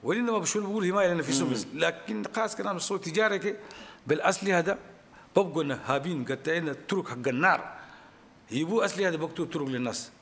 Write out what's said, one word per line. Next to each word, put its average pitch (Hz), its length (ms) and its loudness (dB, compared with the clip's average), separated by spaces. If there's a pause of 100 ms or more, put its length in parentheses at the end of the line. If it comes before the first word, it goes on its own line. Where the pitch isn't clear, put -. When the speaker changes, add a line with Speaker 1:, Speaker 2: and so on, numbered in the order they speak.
Speaker 1:
وإنما 220 360 2
بشو 196 220 0
بيقول 202 260 0
حماية 185 280 4
لنفسهم 135 320 2
Speaker 2:
مم. 127 60 0
Speaker 1:
بس، 113 220 -2
لكن 170 480 -2 (140)
خاص 226 200 0
كلام 196 200 -4
الصوت 185 280 -2
تجاري 202 340 2
كي 202 180 -4 (500)
بالأصل 180 420 2
هذا 180 300 2 (580)
ببقوا 165 280 2
نهابين 139 600 0
قطعين 160 440 -2
الطرق 160 400 -4
حق 123 200 -2
النار، 151 460 2 (760)
يبوا 170 340 2
أصل 190 180 0
هذا 175 140 2
بقتوا 160 280 -4
الطرق 147 220 -4
للناس 123 440 -2 (120)